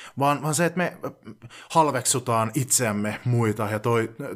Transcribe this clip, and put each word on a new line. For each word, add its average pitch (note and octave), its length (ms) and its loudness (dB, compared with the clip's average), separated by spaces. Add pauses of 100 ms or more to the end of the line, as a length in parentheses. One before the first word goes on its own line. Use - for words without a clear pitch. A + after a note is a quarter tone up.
(200)
vaan, C#3 220 2
vaan D3+ 140 -2
se, E3+ 100 2
että E3+ 120 0
me F3 200 -2 (760)
halveksutaan B2 840 2
itseämme, G#2+ 680 0
muita A2+ 460 2
ja G#2+ 80 -2
toi-, A2+ 360 0 (200)